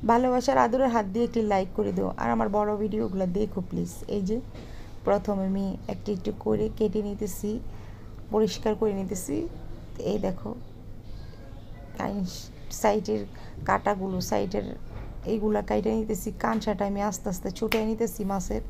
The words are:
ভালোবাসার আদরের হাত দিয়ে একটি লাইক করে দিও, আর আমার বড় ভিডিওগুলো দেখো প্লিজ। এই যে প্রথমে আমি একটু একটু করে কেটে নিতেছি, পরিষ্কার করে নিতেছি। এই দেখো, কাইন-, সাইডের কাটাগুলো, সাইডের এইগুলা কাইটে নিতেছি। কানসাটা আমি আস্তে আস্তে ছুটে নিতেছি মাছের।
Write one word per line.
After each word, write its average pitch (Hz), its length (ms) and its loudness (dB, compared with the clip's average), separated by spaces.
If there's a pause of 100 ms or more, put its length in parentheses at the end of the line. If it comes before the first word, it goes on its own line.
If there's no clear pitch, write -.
ভালোবাসার 254 520 6
আদরের 254 320 6
হাত 226 160 4
দিয়ে 214 180 2
একটি 233 180 2
লাইক 196 320 4
করে 202 180 2
দিও, 185 240 2
আর - 140 0
আমার 226 180 4
বড় 208 280 4
ভিডিওগুলো 202 500 0
দেখো 196 340 0
প্লিজ। 175 320 -2 (160)
এই 208 140 0
যে 202 140 0 (680)
প্রথমে 196 420 2
আমি 196 200 0 (220)
একটু 190 240 -6
একটু 196 260 -2
করে 214 280 2 (100)
কেটে 214 260 2
নিতেছি, 202 480 -4 (800)
পরিষ্কার 214 440 4
করে 214 200 2
নিতেছি। 196 420 -2 (600)
এই 196 200 0
দেখো, 202 320 -2 (1400)
কাইন-, 196 360 -2 (420)
সাইডের 214 500 2 (420)
কাটাগুলো, 190 560 2
সাইডের 202 460 0 (600)
এইগুলা 208 360 2
কাইটে 214 320 2
নিতেছি। 214 340 0 (100)
কানসাটা 214 480 0
আমি 202 160 0
আস্তে 202 260 -2
আস্তে 185 220 -2
ছুটে 220 340 0
নিতেছি 220 400 0
মাছের। 196 460 -2